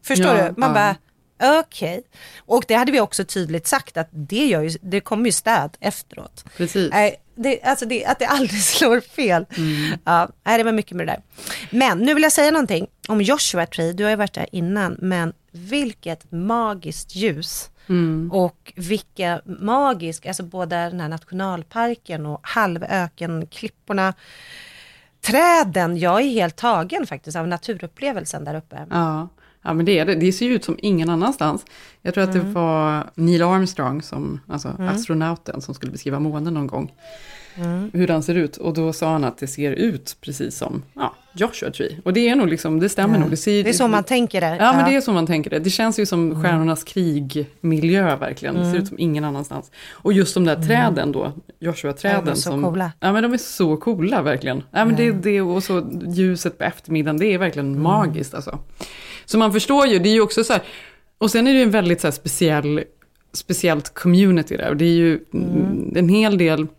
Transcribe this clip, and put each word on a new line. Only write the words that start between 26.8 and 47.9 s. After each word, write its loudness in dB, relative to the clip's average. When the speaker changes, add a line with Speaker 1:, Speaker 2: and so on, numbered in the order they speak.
Speaker 1:
faktiskt -12
av -4
naturupplevelsen -6
där -8
uppe. -12
Speaker 2:
Ja. -2
Ja, -4
men 2
det 4
är 2
det. 2
Det 2
ser -2
ju 2
ut -2
som -4
ingen 2
annanstans. 0
Jag -4
tror 2
att -2
det 2
Speaker 1:
Mm. -2
Speaker 2:
var 0
Neil 4
Armstrong, 0
som, -8
alltså -8
Speaker 1:
Mm. -4
Speaker 2:
astronauten -4
som -12
skulle -10
beskriva -6
månen -2
någon -2
gång. -8
Speaker 1:
Mm. -6
Speaker 2:
Hur 2
den 2
ser 0
ut. 0
Och -4
då 0
sa -2
han 0
att -4
det -8
ser -4
ut -2
precis -8
som, -6
ja, -6
Joshua -4
Tree. -6
Och 0
det 4
är 4
nog 4
liksom, 0
det 2
stämmer 2
Speaker 1:
Ja. 4
Speaker 2:
nog. 2
Det -2
ser 0
ju 2
Speaker 1:
Det 2
är 2
så 2
man 2
tänker 0
det. 0
Speaker 2:
Ja, 6
men 6
Speaker 1:
Ja. 4
Speaker 2:
det 4
är 4
så -2
man 2
tänker 0
det. 0
Det 0
känns 0
ju 2
som 0
Speaker 1:
Mm. -4
Speaker 2:
stjärnornas 2
krigmiljö 0